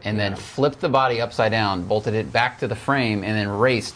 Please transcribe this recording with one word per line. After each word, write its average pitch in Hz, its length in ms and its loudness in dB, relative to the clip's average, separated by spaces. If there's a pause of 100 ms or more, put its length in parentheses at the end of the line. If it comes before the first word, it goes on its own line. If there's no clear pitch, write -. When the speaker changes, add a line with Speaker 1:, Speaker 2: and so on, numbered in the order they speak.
Speaker 1:
and 104 160 -2
then 101 140 -2
Speaker 2:
Yeah. 98 60 -8
Speaker 1:
flipped - 420 -2
the 175 80 0
body 127 320 2
upside 113 320 0
down, 98 300 0
bolted 107 320 0
it 110 180 -4
back 123 260 0
to 135 80 -2
the 104 80 -4
frame, 113 480 0
and 107 140 -2
then 104 100 0
raced 107 480 0